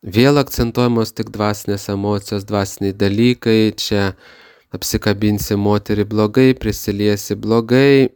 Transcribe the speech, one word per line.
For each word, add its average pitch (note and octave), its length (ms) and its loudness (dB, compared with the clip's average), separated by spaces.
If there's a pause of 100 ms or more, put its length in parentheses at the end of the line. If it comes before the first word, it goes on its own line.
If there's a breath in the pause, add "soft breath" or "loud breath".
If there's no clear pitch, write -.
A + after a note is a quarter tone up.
Vėl B2+ 360 2
akcentuojamos A#2 720 0
tik - 220 -8
dvasinės G#2 560 -4
emocijos, G2+ 580 -4
dvasiniai G2 480 -2
dalykai, A2 800 2
čia G2+ 380 -2 (600 soft breath)
apsikabinsi G#2 840 -2
moterį G#2 500 0
blogai, G#2+ 460 2
prisiliesi G#2 840 -2
blogai A#2+ 800 4